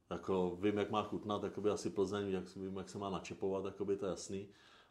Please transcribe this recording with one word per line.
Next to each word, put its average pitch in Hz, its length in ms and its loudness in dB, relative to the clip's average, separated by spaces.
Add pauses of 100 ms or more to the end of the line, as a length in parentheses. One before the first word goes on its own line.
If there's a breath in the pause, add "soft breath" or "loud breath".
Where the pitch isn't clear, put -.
(100)
Jako, 90 500 2
vím, 104 180 4
jak 101 120 2
má 107 120 4
chutnat, 98 400 -2
jakoby 101 280 2
asi 95 200 0
Plzeň, 101 400 2
jak, 92 260 -2
vím, 95 200 -4
jak 95 120 -6
se 101 100 -8
má 101 120 -2
načepovat, 95 540 -2
jakoby, 98 320 0
to 98 100 -2
je 92 40 2
jasný, 98 380 -4 (420 soft breath)